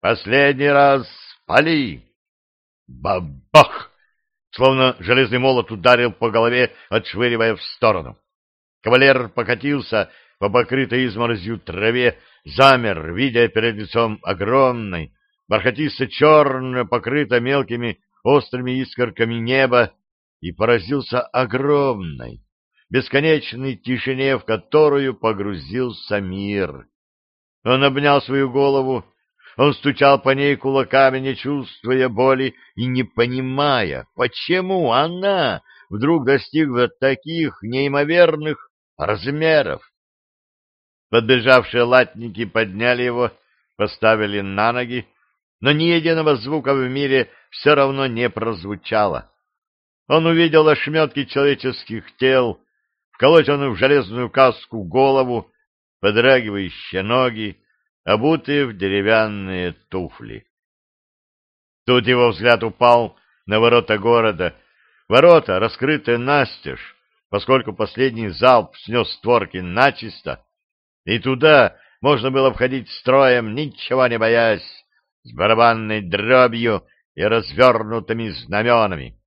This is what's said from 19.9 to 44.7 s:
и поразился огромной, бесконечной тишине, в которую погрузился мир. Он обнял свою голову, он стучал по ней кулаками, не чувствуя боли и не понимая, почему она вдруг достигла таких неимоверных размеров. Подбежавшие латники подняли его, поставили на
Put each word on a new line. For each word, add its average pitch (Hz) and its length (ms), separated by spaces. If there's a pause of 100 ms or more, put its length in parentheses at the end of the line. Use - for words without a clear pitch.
и 87 100
поразился 117 680
огромной, 117 1200 (480)
бесконечной 135 840
тишине, 131 640
в - 80
которую 139 680
погрузился 101 1040
мир. 95 680 (760)
Он 127 200
обнял 143 380
свою 135 280
голову, 131 560 (520)
он 139 160
стучал 139 480
по 135 80
ней 139 260
кулаками, 135 640
не 131 160
чувствуя 131 760
боли 127 460 (200)
и 110 100
не 127 180
понимая, 127 1120
почему 175 760
она 165 720 (280)
вдруг 135 360
достигла 131 600
таких 143 760
неимоверных 147 1080 (280)
размеров. 123 840 (1300)
Подбежавшие 120 720
латники 117 640
подняли 113 580
его, 120 280 (440)
поставили 104 640
на 101 300